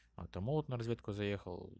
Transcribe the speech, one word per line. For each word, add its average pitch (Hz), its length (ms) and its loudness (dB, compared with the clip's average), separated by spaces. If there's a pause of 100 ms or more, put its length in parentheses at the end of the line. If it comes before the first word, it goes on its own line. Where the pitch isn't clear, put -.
(160)
а, 87 100 -8
там 92 200 -2
молот 147 220 2
на 127 100 0
разведку 117 340 0
заехал. 98 680 0